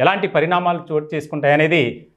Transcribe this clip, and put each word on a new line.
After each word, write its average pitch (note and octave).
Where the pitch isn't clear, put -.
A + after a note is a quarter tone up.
ఎలాంటి G3
పరిణామాలు F3
చోటు D3+
చేసుకుంటాయనేది D3+